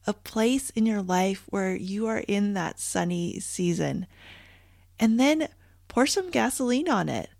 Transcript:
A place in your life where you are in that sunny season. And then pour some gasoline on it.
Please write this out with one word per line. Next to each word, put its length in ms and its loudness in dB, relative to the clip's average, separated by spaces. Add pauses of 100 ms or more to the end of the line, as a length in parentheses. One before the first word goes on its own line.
A 60 0
place 580 0
in 160 2
your 160 0
life 460 0
where 260 -2
you 320 -4
are 220 -2
in 260 0
that 240 -4
sunny 640 -2
season. 640 -2 (960)
And 180 4
then 300 4 (400)
pour 180 2
some 240 -2
gasoline 580 0
on 200 2
it. 320 -4